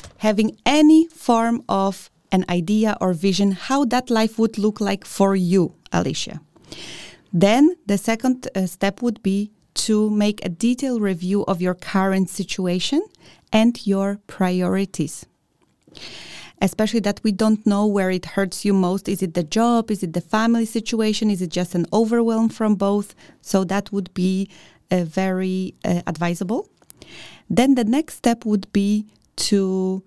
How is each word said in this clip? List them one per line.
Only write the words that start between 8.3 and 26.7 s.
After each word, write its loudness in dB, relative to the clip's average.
uh, -2
step -4
would -4
be -2
to 2
make 0
a -4
detailed -2
review 0
of -2
your 0
current 0
situation -2
and 2
your -2
priorities. -2
Especially 0
that -4
we 0
don't 2
know 2
where 0
it -4
hurts -4
you 2
most. 0
Is -4
it -4
the 0
job? 0
Is -4
it -4
the -4
family 0
situation? -2
Is -2
it -4
just -4
an 0
overwhelm 2
from 0
both? -2
So 0
that -4
would -6
be, -2
uh, 0
very, -4
uh, 0
advisable. -4